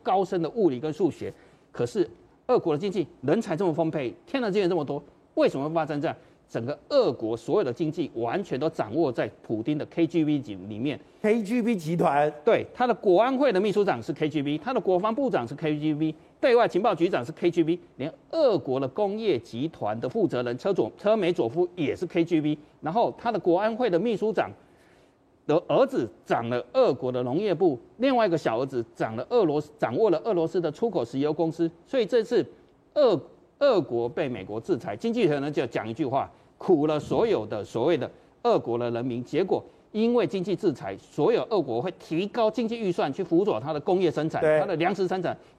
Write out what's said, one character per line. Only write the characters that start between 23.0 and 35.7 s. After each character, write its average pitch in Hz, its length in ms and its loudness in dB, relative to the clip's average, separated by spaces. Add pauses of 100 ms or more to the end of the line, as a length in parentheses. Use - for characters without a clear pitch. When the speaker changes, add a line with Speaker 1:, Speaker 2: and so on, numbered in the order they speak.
Speaker 1:
他 233 140 -2
的 208 60 -2
国 170 200 2
安 220 160 0
会 226 160 0
的 170 80 2
秘 220 180 0
书 214 160 -2
长 117 160 -2 (960)
的 151 200 4
儿 185 200 4
子 196 220 -2 (160)
掌 117 260 -2
了 123 140 -2 (100)
俄 262 200 4
国 127 160 -4
的 123 140 -2
农 123 120 -2
业 202 160 0
部， 160 280 2 (160)
另 262 180 0
外 226 120 4
一 180 40 -2
个 165 80 2
小 117 220 -2
儿 139 60 -2
子 127 180 -4 (100)
掌 113 220 -4
了 127 140 -6
俄 240 140 4
罗 151 160 2
斯， - 160 -10
掌 123 200 -2
握 214 140 4
了 156 80 2
俄 226 160 -2
罗 165 120 2
斯 185 140 -2
的 160 100 -2
出 226 180 -2
口 170 160 -2
石 135 140 -6
油 147 140 0
公 160 180 0
司。 165 180 -2 (160)
所 - 140 -2
以 220 80 2
这 233 160 2
次 208 240 0 (460)
俄， 233 260 4 (400)
俄 254 220 4
国 120 280 -2
被 156 200 -4
美 107 160 -8
国 101 160 -8
制 151 180 -2
裁， 185 160 -8
经 233 180 -4
济 220 140 2
学 147 140 2
人 143 120 -4
就 143 140 -2
讲 110 220 -6